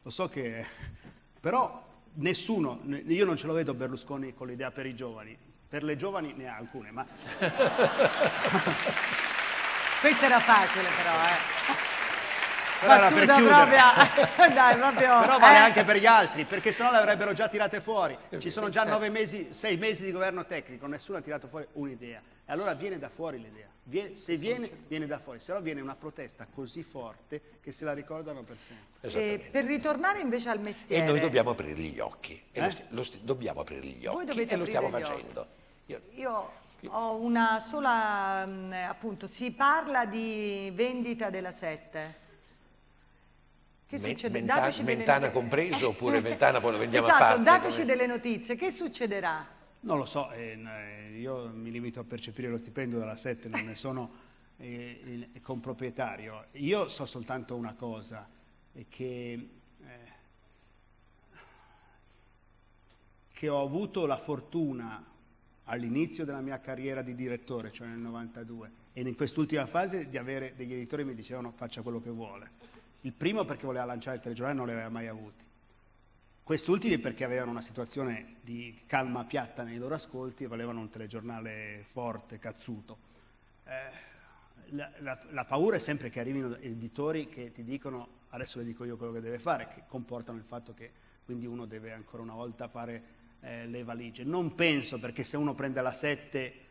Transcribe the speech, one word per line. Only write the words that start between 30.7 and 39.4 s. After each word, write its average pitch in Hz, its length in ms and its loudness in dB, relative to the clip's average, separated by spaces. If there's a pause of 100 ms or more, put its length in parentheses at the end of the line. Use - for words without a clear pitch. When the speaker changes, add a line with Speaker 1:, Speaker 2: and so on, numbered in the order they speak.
Speaker 3:
E - 20 2
noi 147 140 4
dobbiamo 123 300 2
aprirgli 78 420 -6
gli 57 60 -10
occhi. - 340 -8 (180)
E 117 80 -8
Speaker 1:
Eh? 151 60 0
Speaker 3:
lo 196 40 0
sti-, - 200 -10
lo 117 140 -8
sti-, 98 200 -14
dobbiamo 113 380 -6
aprirgli 69 340 -12
gli 62 100 -16
Speaker 2:
Voi 53 100 -4
Speaker 3:
occhi 349 100 -6
Speaker 2:
dovete 233 300 -4
Speaker 3:
e - 20 -4
lo 175 80 -4
stiamo - 220 -2
Speaker 2:
aprire - 180 -4
gli - 20 -6
Speaker 3:
facendo. 120 320 -10
Speaker 2:
occhi. - 520 -18 (280)
Speaker 3:
Io 226 320 -6 (300)
Speaker 2:
Io - 100 -14
ho 226 240 -4
una 226 440 2
sola, 214 840 -2
mm, 190 280 -10
appunto, 185 540 -8
si 247 240 -6